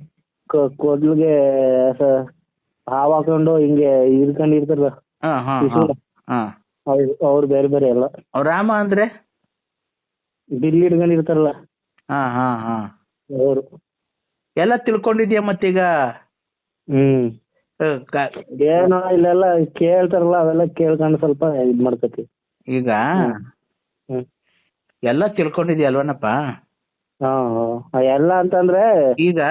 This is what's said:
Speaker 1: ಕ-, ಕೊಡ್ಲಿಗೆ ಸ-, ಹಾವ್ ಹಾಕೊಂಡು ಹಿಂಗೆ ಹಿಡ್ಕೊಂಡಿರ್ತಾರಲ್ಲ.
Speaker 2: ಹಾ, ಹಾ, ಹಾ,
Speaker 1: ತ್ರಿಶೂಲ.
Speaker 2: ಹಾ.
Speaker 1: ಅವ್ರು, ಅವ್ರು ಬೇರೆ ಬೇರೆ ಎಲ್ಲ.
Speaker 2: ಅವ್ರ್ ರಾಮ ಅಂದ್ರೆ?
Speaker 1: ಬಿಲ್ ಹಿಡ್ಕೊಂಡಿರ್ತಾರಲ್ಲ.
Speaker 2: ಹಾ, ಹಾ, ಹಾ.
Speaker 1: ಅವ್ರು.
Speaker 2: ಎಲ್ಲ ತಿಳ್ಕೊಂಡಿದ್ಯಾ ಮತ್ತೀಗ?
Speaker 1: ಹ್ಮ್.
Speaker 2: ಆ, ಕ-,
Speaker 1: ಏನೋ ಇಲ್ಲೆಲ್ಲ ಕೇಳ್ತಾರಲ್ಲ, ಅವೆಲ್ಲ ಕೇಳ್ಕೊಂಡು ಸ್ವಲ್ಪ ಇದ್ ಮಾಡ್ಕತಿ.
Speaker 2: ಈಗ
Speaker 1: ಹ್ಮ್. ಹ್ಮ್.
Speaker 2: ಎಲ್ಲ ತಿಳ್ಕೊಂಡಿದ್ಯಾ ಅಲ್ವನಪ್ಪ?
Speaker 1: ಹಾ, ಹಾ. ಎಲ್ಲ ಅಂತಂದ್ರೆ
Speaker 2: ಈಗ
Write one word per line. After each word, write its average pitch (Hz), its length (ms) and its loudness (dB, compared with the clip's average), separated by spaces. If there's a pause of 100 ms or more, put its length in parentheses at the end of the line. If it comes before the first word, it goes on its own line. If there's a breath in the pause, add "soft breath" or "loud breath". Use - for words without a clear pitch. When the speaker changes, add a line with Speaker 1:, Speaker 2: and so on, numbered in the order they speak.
(500)
Speaker 1:
ಕ-, 139 280 0
ಕೊಡ್ಲಿಗೆ 151 560 2 (600)
ಸ-, 131 360 0 (600)
ಹಾವ್ 139 240 0
ಹಾಕೊಂಡು 156 440 2
ಹಿಂಗೆ 143 480 2
ಹಿಡ್ಕೊಂಡಿರ್ತಾರಲ್ಲ. 143 840 2 (360)
Speaker 2:
ಹಾ, 151 160 -2
ಹಾ, - 20 -4
ಹಾ, 131 180 -2
Speaker 1:
ತ್ರಿಶೂಲ. 147 320 2 (380)
Speaker 2:
ಹಾ. 113 340 -6 (240)
Speaker 1:
ಅವ್ರು, 139 380 0
ಅವ್ರು 143 220 2
ಬೇರೆ 139 200 2
ಬೇರೆ 139 220 2
ಎಲ್ಲ. 123 160 0
Speaker 2:
ಅವ್ರ್ 139 420 -6
ರಾಮ 196 260 0
ಅಂದ್ರೆ? 208 540 -2 (1300)
Speaker 1:
ಬಿಲ್ 160 240 2
ಹಿಡ್ಕೊಂಡಿರ್ತಾರಲ್ಲ. 165 680 2 (580)
Speaker 2:
ಹಾ, 139 240 -2
ಹಾ, 123 220 -2
ಹಾ. 113 220 -6 (680)
Speaker 1:
ಅವ್ರು. 135 400 -6 (680)
Speaker 2:
ಎಲ್ಲ 202 180 0
ತಿಳ್ಕೊಂಡಿದ್ಯಾ 220 680 0
ಮತ್ತೀಗ? 190 380 -2 (1120)
Speaker 1:
ಹ್ಮ್. 135 420 2 (480)
Speaker 2:
ಆ, 156 180 -2
ಕ-, 131 640 -8
Speaker 1:
ಏನೋ 185 480 2
ಇಲ್ಲೆಲ್ಲ 175 340 2 (320)
ಕೇಳ್ತಾರಲ್ಲ, 175 640 2
ಅವೆಲ್ಲ 160 280 2
ಕೇಳ್ಕೊಂಡು 156 520 0
ಸ್ವಲ್ಪ 147 260 -2
ಇದ್ 127 380 0
ಮಾಡ್ಕತಿ. 120 480 -4 (380)
Speaker 2:
ಈಗ 127 240 -4
Speaker 1:
ಹ್ಮ್. 120 520 -2 (680)
ಹ್ಮ್. 127 140 -6 (800)
Speaker 2:
ಎಲ್ಲ 139 240 0
ತಿಳ್ಕೊಂಡಿದ್ಯಾ 165 600 -2
ಅಲ್ವನಪ್ಪ? 139 380 -2 (960)
Speaker 1:
ಹಾ, 135 100 -2 (600)
ಹಾ. 131 80 0
ಎಲ್ಲ 143 320 2
ಅಂತಂದ್ರೆ 185 840 2
Speaker 2:
ಈಗ 165 200 0 (120)